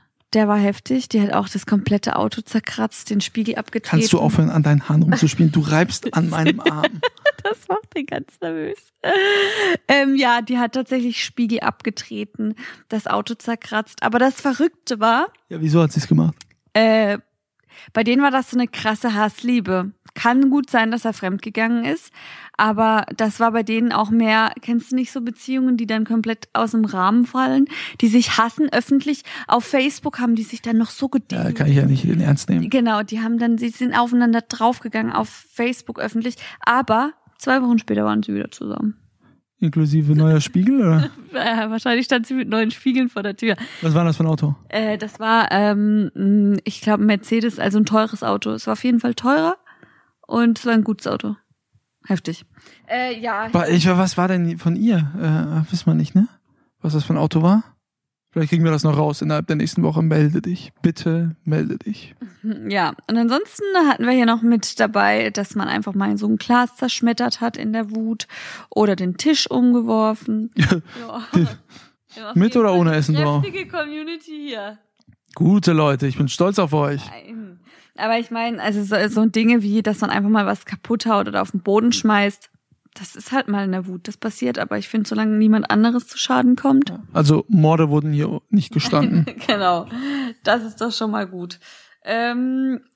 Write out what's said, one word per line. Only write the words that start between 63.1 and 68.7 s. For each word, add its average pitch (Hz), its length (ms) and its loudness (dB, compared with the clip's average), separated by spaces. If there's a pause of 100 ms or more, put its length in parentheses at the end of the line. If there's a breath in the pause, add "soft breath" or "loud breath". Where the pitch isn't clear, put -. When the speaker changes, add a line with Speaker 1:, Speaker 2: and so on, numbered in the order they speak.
Speaker 1:
ansonsten 254 460 -2 (240)
hatten 233 180 0
wir 247 60 2
hier 254 160 4
noch 226 160 2
mit 233 360 0
dabei, 208 520 2
dass 202 240 -8
man 196 120 -4
einfach 208 280 -2
mal 202 220 0
so 208 100 -2
ein 214 80 2
Glas 240 400 0
zerschmettert 240 640 -2
hat 233 160 -4
in 220 160 -4
der 220 220 -4
Wut 220 320 -6 (420 loud breath)
oder 202 260 2